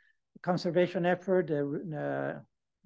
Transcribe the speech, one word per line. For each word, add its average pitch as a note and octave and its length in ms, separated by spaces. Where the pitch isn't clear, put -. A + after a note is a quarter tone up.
conservation F3 640
effort, F3+ 420
the, D3 140
uh, D3 40